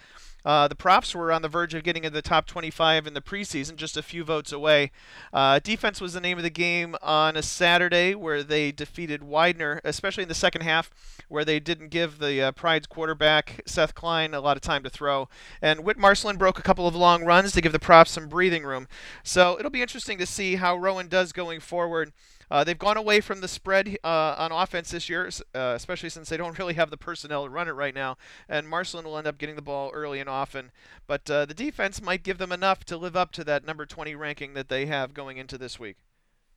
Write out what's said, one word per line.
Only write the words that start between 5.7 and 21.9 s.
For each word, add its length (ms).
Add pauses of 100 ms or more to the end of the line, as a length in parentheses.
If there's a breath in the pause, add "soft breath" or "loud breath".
was 140
the 80
name 160
of 60
the 60
game 520
on 340
a 80
Saturday 720
where 260
they 300
defeated 500
Widener, 640
especially 400
in 60
the 60
second 260
half, 280 (380 soft breath)
where 160
they 160
didn't 300
give 300
the, 220
uh, 120
Pride's 340
quarterback, 800
Seth 280
Klein, 400
a 60
lot 160
of 60
time 220
to 60
throw. 380 (340 loud breath)
And 220
Whit 140
Marcelin 400
broke 200
a 60
couple 240
of 80
long 300
runs 260
to 100
give 120
the 40
Profs 340
some 180
breathing 340
room. 240 (360 loud breath)
So 360
it'll 100
be 120
interesting 380
to 60
see 300
how 220
Rowan 320
does 240
going 260
forward. 540 (380 soft breath)